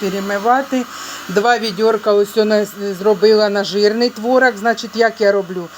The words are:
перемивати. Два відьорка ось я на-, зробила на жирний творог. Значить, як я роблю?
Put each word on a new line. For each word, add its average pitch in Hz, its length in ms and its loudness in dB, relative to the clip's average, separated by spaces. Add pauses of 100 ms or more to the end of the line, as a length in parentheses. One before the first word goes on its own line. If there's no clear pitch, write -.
перемивати. 202 840 -2 (440)
Два 220 300 2
відьорка 214 540 0
ось 202 240 0
я 220 80 2
на-, 214 220 2 (320)
зробила 208 500 4
на 202 160 0
жирний 208 460 0
творог. 247 460 2
Значить, 226 400 -4
як 226 240 0
я 202 120 4
роблю? 180 460 -4